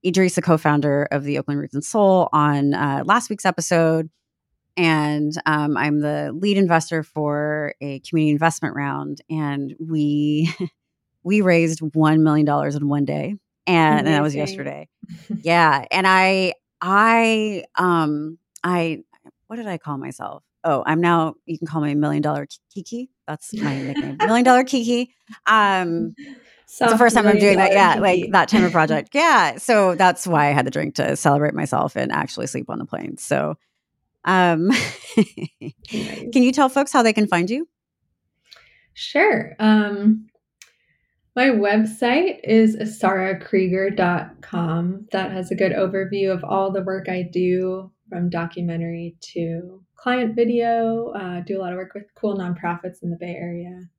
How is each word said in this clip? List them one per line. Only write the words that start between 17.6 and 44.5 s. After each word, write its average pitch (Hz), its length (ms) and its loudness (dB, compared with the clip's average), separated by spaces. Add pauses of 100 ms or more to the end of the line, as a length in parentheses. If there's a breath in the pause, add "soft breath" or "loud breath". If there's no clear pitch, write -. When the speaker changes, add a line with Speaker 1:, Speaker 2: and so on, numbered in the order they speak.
Speaker 1:
um, 160 600 0 (260)
I, 165 420 -2 (420)
what 220 100 -14
did 233 120 -12
I 175 100 -8
call 147 180 -10
myself? 135 460 -14 (220)
Oh, 147 200 0
I'm 156 160 0
now, 170 340 2 (120)
you 165 100 -8
can 165 100 -8
call 156 140 -6
me 147 140 -2
Million 147 260 0
Dollar 147 260 -4
Ki-, - 120 -20 (160)
Kiki. 233 360 -12 (160)
That's - 280 -12
my 214 260 -6
nickname. 269 380 -8
Speaker 2:
<laughs> - 80 0
Speaker 1:
Million 233 180 4
Dollar 254 200 6
Kiki. 240 500 -2 (320 loud breath)
Um, 185 680 2 (500 loud breath)
it's - 140 -20
the 240 100 4
Speaker 2:
Soft 220 100 4
Speaker 1:
first 233 160 6
time 220 140 4
I'm 214 100 6
doing 202 200 6
that. 190 120 4
Speaker 2:
Million 196 60 4
Dollar 185 200 6
Speaker 1:
Yeah. - 60 -2
Like, 185 180 4
Speaker 2:
Kiki. - 120 -6
Speaker 1:
that 135 160 4
type 220 160 4
of - 80 0
project. 156 420 0
Yeah. 277 440 2
So 202 360 2
that's 180 320 2
why 151 220 4
I - 20 4
had 143 160 2
the - 60 -4
drink 151 240 -6
to 143 200 -2
celebrate 147 380 2
myself - 420 -2
and 135 140 -4
actually - 380 -6
sleep - 200 -10
on 117 120 -8
the - 60 -10
plane. - 320 -10
So, - 380 -4 (680)
um, 175 420 2
<laughs> - 480 -4
Speaker 2:
Nice. - 580 -4 (580 loud breath)
Speaker 1:
can 247 100 4
you 247 100 6
tell 269 180 2
folks - 220 -2
how 262 100 4
they 220 100 4
can 208 140 2
find 180 240 0
you? 294 180 -4 (1300 soft breath)
Speaker 2:
Sure. 294 640 -2
Um, 214 680 2 (1120)
my 254 120 4
website 220 960 0
is 220 320 4
asara 190 680 -2
krieger 190 460 0
dot 175 500 -2
com. 175 720 -4